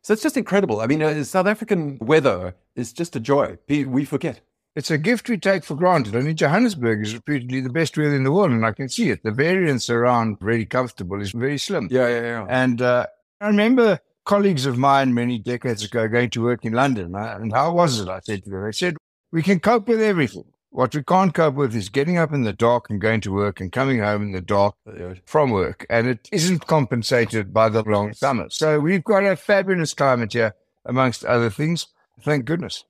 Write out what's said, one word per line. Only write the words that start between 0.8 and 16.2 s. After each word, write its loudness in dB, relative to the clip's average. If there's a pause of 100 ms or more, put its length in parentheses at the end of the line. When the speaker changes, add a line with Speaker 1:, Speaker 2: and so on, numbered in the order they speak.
Speaker 1:
I -2
mean, 2
uh, 0
South 0
African -2
weather 2 (180)
is -8
just -8
a -4
joy. 0 (100)
We, 0
we -2
forget. -6 (340)
Speaker 2:
It's -8
a 2
gift -2
we 0
take 0
for -8
granted. 2
I 2
mean, -2
Johannesburg 2
is -6
reputedly -4
the -6
best -2
weather 2
in 0
the 2
world, 2
and 2
I 2
can -8
see 0
it. -4
The -2
variance 0
around 2
very 0
comfortable -4
is -6
very -4
slim. -4
Speaker 1:
Yeah, 2
yeah, 0
yeah. -6
Speaker 2:
And, 0
uh, 2 (360)
I -2
remember 4 (240)
colleagues 2
of 0
mine 4
many -2
decades -4
ago -2
going 2